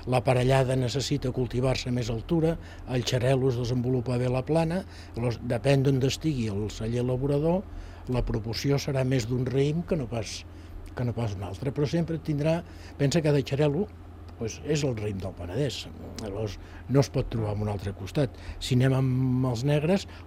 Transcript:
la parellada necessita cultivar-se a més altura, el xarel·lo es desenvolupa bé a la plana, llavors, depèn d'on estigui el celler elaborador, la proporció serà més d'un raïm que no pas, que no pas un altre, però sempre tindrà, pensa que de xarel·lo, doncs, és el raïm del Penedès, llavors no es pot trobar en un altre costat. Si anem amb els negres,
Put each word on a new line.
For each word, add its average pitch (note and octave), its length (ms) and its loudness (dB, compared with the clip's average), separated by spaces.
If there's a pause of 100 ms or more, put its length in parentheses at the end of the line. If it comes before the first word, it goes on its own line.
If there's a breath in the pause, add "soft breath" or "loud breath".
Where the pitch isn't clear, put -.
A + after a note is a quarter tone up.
la B2+ 160 4
parellada C3 540 4
necessita C3 560 0
cultivar-se B2+ 560 0
a B2 40 0
més B2 180 0
altura, D#3+ 480 2 (320 loud breath)
el B2+ 140 2
xarel·lo B2+ 440 4
es B2 80 2
desenvolupa B2 640 0
bé B2+ 80 2
a B2 80 2
la C3 100 0
plana, E3 380 2 (340 loud breath)
llavors, A#2 260 0
depèn C3+ 400 4
d'on C3+ 220 4
estigui C3+ 440 0
el G2+ 220 -2
celler A2+ 300 -2
elaborador, C#3+ 600 2 (460 loud breath)
la B2 140 2
proporció A#2 540 0
serà C3+ 280 0
més B2+ 220 2
d'un B2+ 200 0
raïm C#3+ 420 2
que F#3+ 80 2
no C3+ 100 -2
pas, - 380 -6 (500 loud breath)
que B2+ 100 -4
no A#2+ 100 -2
pas A#2 200 -2
un G2 80 -8
altre, G2 300 -6
però C#3+ 160 0
sempre E3 300 0
tindrà, D#3 400 0 (400 loud breath)
pensa D3 240 4
que D3+ 100 4
de C#3+ 100 6
xarel·lo, D3 440 2 (520)
doncs, - 280 -6
és D3 180 0
el B2+ 120 0
raïm G#2+ 220 -4
del F#2 140 -6
Penedès, F#2 540 -4 (340)
llavors G#2 380 -4 (320 loud breath)
no C3+ 100 6
es C3+ 80 4
pot - 220 -2
trobar G#2+ 240 -2
en G2+ 80 -2
un G#2 80 0
altre G2 240 -4
costat. A#2+ 340 -2 (300 loud breath)
Si - 160 -2
anem B2+ 180 6
amb C3 540 2
els A#2+ 180 -2
negres, D3+ 400 2 (220 loud breath)